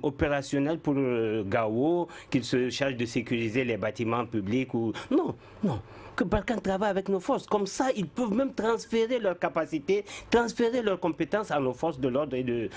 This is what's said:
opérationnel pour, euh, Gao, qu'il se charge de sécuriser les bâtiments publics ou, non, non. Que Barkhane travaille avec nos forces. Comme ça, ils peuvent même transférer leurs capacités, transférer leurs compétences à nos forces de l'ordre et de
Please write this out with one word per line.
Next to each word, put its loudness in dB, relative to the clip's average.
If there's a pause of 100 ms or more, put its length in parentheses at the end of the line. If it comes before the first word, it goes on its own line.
opérationnel 2
pour, 0
euh, 2
Gao, 2 (220)
qu'il 2
se 2
charge 0
de -2
sécuriser 0
les 0
bâtiments 0
publics -2
ou, 0 (160)
non, 2 (300)
non. 0 (360)
Que 2
Barkhane 0
travaille 0
avec -2
nos 2
forces. -2
Comme 0
ça, 0
ils -2
peuvent -2
même 0
transférer 0
leurs 0
capacités, 0 (240)
transférer 4
leurs 2
compétences -2
à 2
nos 2
forces -2
de 2
l'ordre 0
et 0
de -2